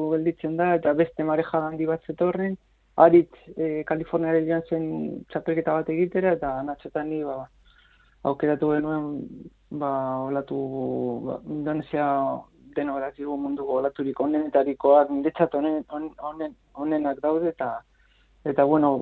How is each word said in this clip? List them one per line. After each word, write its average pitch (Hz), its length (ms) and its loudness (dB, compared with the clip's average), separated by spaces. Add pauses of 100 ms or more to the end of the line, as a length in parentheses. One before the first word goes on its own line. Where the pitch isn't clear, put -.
(160)
gelditzen 160 400 -2
da, 175 200 2
eta 165 200 2
beste 165 280 0
mareja 156 400 0
handi 160 240 -4
bat 160 180 -2
zetorren, 180 500 -2 (420)
Aritz, 170 340 8 (240)
eh, 156 300 -2
Kaliforniara 165 560 0
joan 165 260 -2
zen 165 180 -2 (440)
txapelketa 160 460 -2
bat 160 160 -2
egitera, 180 420 2
eta 139 220 -4 (100)
Nacho 143 240 -10
eta 151 160 -6
ni, 156 160 -4
ba, 135 220 -8 (800)
aukeratu 147 480 2
genuen, 151 380 -2 (600)
ba, 147 200 -4 (340)
olatu, 139 340 -6 (680)
ba, 131 100 -6 (100)
Indonesia 151 600 -4 (680)
denok 143 300 -4
dakigu 143 320 -8
munduko 139 460 -2
olaturik 139 380 -2
onenetarikoak, 143 920 4
niretzat 156 400 0
onen-, 151 400 0
on-, 151 220 -10 (160)
onen-, 156 260 -10 (160)
onenak 147 480 -2
daude, 160 320 0
eta, 120 220 -6 (680)
eta, 143 200 4
bueno, 143 380 4